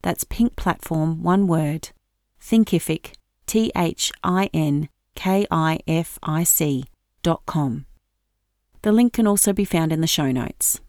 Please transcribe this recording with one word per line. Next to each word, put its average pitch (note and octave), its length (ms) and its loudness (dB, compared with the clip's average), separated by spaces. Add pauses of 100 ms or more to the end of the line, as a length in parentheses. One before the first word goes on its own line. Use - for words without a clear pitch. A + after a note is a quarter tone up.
That's - 240 -4
Pink - 320 -2
Platform, D#3+ 680 -2
one F#3 240 2
word, D#3+ 440 0 (500)
Thinkific, - 720 0 (320)
T A3 320 0
H - 340 -2 (140)
I F#3 300 2
N D3+ 340 0 (260)
K G3 360 0
I D#3+ 360 0
F E3 360 -2
I D#3 200 -2
C C#3+ 420 0 (380)
dot E3 220 0
com. C#3+ 400 -4 (960)
The G#3+ 120 2
link A#3 200 4
can A3 140 2
also G3+ 260 2
be G3 140 0
found D#3+ 260 0
in D#3+ 80 0
the D#3+ 60 2
show C#3+ 260 0
notes. - 560 -4